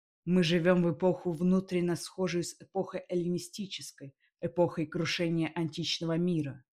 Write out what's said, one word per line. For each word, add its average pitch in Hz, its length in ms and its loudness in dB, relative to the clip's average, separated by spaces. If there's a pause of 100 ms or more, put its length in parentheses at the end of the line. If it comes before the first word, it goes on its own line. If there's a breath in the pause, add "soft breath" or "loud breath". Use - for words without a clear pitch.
(240)
Мы 180 200 4
живём 175 400 4
в 170 100 2
эпоху, 180 380 0
внутренно 180 640 2
схожую 175 480 -4
с - 160 -12
эпохой - 480 -6
эллинистической, 175 1080 -6 (260)
эпохой 165 460 0
крушения 165 720 0
античного 165 600 -2
мира. 160 480 -2 (160)